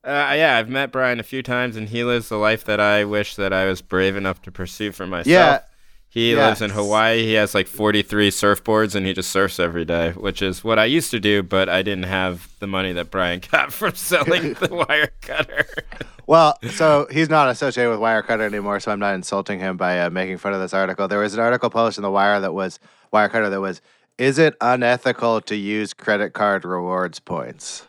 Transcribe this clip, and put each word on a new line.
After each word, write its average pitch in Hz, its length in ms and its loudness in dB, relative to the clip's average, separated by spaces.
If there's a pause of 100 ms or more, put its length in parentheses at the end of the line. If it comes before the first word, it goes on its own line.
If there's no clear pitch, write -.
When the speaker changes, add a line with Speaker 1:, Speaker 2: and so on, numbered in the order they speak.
Speaker 1:
Uh, 143 320 0
yeah, 151 220 4
I've 110 100 -2
met 135 240 -4
Brian 127 260 0
a 113 60 -8
few 131 180 -8
times, 123 340 -4
and 107 120 -8
he 117 160 -4
lives 120 240 0
the 110 80 -4
life 107 280 2
that 104 140 0
I 104 260 4
wish 104 300 -2
that 95 180 -2
I 95 120 2
was 95 180 -2
brave 95 340 0
enough 95 260 -4
to 92 100 -18
pursue 95 400 -8
for 92 140 -12
myself. 90 200 -6
Speaker 2:
Yeah. 156 320 6 (500)
Speaker 1:
He 117 240 0
Speaker 2:
Yeah. 113 140 4
Speaker 1:
lives 110 160 0
in 104 80 -4
Hawaii. 107 540 2
He 110 80 0
has, 107 220 2
like, 95 120 2
forty-three 104 640 2
surfboards, 104 640 2
and 98 100 -2
he 95 80 -2
just 90 200 -6
surfs 95 260 2
every 85 260 0
day, 85 280 0
which 95 300 -6
is 92 200 -4
what 110 160 2
I 110 60 6
used 151 260 0
to 117 80 -4
do, 101 240 2
but 95 260 0
I 92 140 0
didn't 95 220 -4
have 92 440 -4 (120)
the 101 80 -10
money 95 240 -4
that 85 180 -6
Brian 90 360 -2
<laughs> - 40 -10
got 143 220 2
from 202 220 -4
selling 165 600 0
Speaker 2:
<laughs> - 60 -12
Speaker 1:
the 185 80 0
Wirecutter. 151 960 -2 (640)
Speaker 2:
Well, 156 300 6 (140)
so 151 400 4
he's 156 180 0
not 147 200 4
associated 123 420 0
with 110 80 0
Wirecutter 113 440 0
anymore, 101 380 -2
so 107 120 -4
I'm 101 80 -4
not 101 140 0
insulting 95 440 -6
him 95 180 -4
by, 90 260 0
uh, 87 80 0
making 92 280 -4
fun 101 160 -4
of 95 60 -4
this 92 120 -6
article. 95 360 -2
There 104 100 -2
was 104 160 -2
an 117 60 -2
article 120 280 2
published 113 300 0
in 101 40 -8
The 101 80 -2
Wire 101 300 2
that 92 140 -4
was, 95 240 -6 (340)
Wirecutter 107 380 2
that 98 100 -4
was, 95 200 -6 (360)
"Is 131 220 0
it 160 220 4
unethical 120 800 2
to 107 160 -8
use 104 380 -4
credit 104 380 -2
card 98 320 0
rewards 90 540 -4
points?" - 720 -10